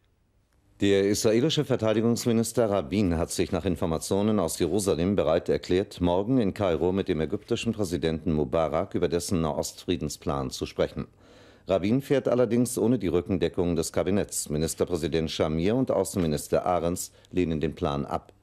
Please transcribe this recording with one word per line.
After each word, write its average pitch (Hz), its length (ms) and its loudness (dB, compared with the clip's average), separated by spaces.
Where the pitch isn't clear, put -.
Der 98 300 4
israelische 123 560 2
Verteidigungsminister 113 1040 2
Rabin 92 480 2
hat 82 140 -2
sich 90 200 -2
nach 87 140 -2
Informationen 98 760 0
aus 80 200 -2
Jerusalem 92 560 0
bereit 82 340 2
erklärt, 90 520 0
morgen 95 360 2
in 98 160 0
Kairo 87 380 0
mit 95 160 -2
dem 80 120 0
ägyptischen 104 540 -2
Präsidenten 82 580 -2
Mubarak 78 600 0
über 87 140 0
dessen 85 340 -2
Nahostfriedensplan 76 1120 -4
zu - 160 -8
sprechen. - 400 -4
Rabin 98 360 0
fährt 135 240 0
allerdings 120 500 2
ohne 113 220 2
die 95 80 -4
Rückendeckung 87 680 0
des 80 160 -2
Kabinetts. 92 580 -2
Ministerpräsident 80 840 -2
Shamir 82 440 0
und 131 140 0
Außenminister 85 760 0
Ahrens 87 460 -2
lehnen 82 280 0
den 76 140 -2
Plan 71 320 -2
ab. - 260 -6